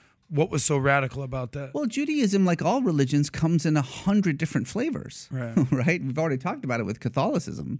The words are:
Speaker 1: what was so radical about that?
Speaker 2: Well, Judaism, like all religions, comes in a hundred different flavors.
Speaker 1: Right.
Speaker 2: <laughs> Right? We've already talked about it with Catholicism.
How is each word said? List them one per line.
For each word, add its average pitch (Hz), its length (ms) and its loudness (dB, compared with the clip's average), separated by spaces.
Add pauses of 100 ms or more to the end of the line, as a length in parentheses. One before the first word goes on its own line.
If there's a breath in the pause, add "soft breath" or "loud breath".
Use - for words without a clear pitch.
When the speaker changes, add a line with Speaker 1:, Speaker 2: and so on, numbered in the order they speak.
(300 soft breath)
Speaker 1:
what 156 200 0
was 151 160 0
so 147 120 2
radical 139 460 2
about 127 300 -6
that? 139 200 -10
Speaker 2:
Well, 294 120 -2
Judaism, 254 580 2
like 175 180 2
all 220 200 2
religions, 147 480 2
comes 165 360 2
in 156 120 4
a 143 40 2
hundred 190 560 0
different 156 300 -2
flavors. - 640 -6
Speaker 1:
Right. 117 260 -4
Speaker 2:
<laughs> 131 140 4
Right? 147 320 2
We've 135 160 -4
already 156 180 0
talked 151 280 -6
about 120 160 -2
it 104 40 -2
with 104 140 -4
Catholicism. - 800 -2